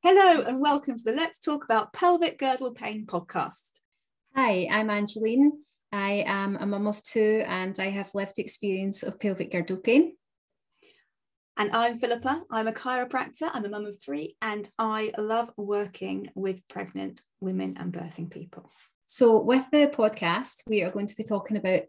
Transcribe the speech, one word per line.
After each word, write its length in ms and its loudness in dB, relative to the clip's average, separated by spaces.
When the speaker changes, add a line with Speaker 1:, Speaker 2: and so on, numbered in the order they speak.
Speaker 1:
Hello 320 8
and 200 -2
welcome 340 0
to 80 -12
the 80 0
Let's 260 -2
Talk 280 -4
About 260 0
Pelvic 480 2
Girdle 320 -2
Pain 340 -8
podcast. 760 -8
Speaker 2:
Hi, 340 2
I'm 180 2
Angeline. 640 4
I 340 -2
am 300 -2
a 100 -6
mum 220 -2
of 160 -6
two 420 2
and 320 -4
I 120 -2
have 260 -8
lived 240 -4
experience 640 -2
of 160 -8
pelvic 320 -4
girdle 240 -4
pain. 400 4
Speaker 1:
And 180 -2
I'm 240 0
Philippa. 500 -2
I'm 200 -2
a 20 -4
chiropractor. 800 -4
I'm 140 -6
a 40 -6
mum 160 -8
of 160 -14
three 400 -10
and 280 -6
I 380 -2
love 400 -2
working 800 -6
with 340 -6
pregnant 500 -10
women 360 -4
and 140 -6
birthing 380 -10
people. 420 -18
Speaker 2:
So 300 6
with 320 2
the 160 6
podcast, 800 0
we 160 2
are 80 -2
going 160 -6
to 80 -10
be 80 -8
talking 320 -2
about 340 2